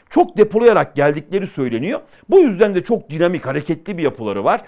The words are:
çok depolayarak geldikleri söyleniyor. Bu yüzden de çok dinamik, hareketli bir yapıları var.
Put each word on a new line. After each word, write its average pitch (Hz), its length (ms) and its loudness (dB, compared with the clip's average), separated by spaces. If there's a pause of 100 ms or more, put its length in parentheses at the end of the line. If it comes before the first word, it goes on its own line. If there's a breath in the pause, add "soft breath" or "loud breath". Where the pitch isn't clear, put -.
(100)
çok - 260 0
depolayarak 208 600 2
geldikleri 147 500 -2
söyleniyor. 131 540 -4 (280 soft breath)
Bu 381 120 6
yüzden 208 340 2
de 180 100 -2
çok 220 260 -4
dinamik, 160 360 -2
hareketli 156 520 -6
bir 170 40 -8
yapıları 107 420 -4
var. 180 240 0